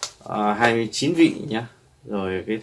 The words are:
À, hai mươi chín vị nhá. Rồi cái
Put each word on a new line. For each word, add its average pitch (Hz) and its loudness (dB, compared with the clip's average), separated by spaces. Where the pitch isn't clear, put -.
À, 104 0
hai 113 4
mươi 117 0
chín 147 -2
vị 165 6
nhá. 117 -4
Rồi 95 -4
cái 110 -4